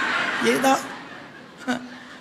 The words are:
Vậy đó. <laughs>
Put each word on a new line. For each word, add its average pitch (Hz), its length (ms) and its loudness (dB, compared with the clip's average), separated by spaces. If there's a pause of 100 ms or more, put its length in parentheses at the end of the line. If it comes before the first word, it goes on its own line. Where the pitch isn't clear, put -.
(440)
Vậy 240 200 6
đó. 269 140 8 (880)
<laughs> 247 100 2 (460)